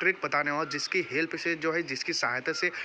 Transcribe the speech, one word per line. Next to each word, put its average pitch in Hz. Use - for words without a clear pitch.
trick 185
बताने 147
वाला 147
हूँ 151
जिसकी 156
help 165
से 170
जो 160
है, 170
जिसकी 143
सहायता 127
से 180